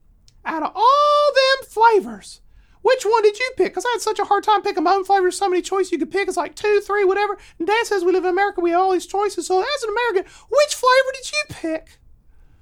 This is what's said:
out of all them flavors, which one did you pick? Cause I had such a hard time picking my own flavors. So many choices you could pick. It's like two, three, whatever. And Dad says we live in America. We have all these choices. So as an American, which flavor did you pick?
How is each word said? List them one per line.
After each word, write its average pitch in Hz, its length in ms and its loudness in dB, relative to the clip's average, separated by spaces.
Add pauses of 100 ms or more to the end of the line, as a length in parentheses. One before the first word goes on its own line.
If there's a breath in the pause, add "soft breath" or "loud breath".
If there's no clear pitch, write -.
(460)
out 311 180 -6
of - 120 -6
all 587 580 4
them 539 340 0
flavors, 359 720 0 (400)
which 508 240 2
one 440 180 2
did 415 160 2
you 508 160 -4
pick? - 180 -2
Cause 359 120 -8
I 494 60 0
had 453 100 -4
such 415 180 -4
a 415 60 -2
hard 403 180 0
time 415 180 2
picking 381 220 -4
my 349 100 2
own 392 120 0
flavors. 381 320 0
So 392 120 -2
many 359 120 0
choices 370 300 -4
you 339 60 -4
could 285 140 -6
pick. 381 160 -2
It's 370 100 -4
like 302 180 -6
two, 415 260 0
three, 415 240 -2
whatever. 392 320 0 (200 loud breath)
And 330 100 -6
Dad 427 180 2
says 403 180 -2
we 359 80 2
live 349 140 0
in 370 40 0
America. 392 300 0
We 349 120 0
have 339 100 2
all 381 100 2
these 359 140 -2
choices. 392 420 -4
So 370 140 2
as 554 220 -4
an 453 60 -6
American, 440 420 -2 (180 loud breath)
which 587 260 2
flavor 508 380 2
did 523 180 -14
you 605 180 -4
pick? - 500 -10 (640)